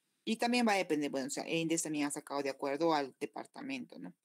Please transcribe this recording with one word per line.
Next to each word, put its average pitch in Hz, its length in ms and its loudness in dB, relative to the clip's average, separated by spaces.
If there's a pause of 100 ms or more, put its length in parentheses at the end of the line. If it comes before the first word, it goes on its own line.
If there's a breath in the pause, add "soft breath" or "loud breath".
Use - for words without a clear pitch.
(220)
Y 220 140 -2
también 240 320 4
va 208 40 6
a 202 40 4
depender, 151 340 2
bueno, 131 180 -2
o - 20 -6
sea, - 160 -6
endes 165 360 0
también 151 240 -2
ha 147 40 -2
sacado 143 320 -4
de 139 80 -2
acuerdo 147 420 2
al 139 280 0
departamento, - 800 -8
¿no? 175 160 -12 (100)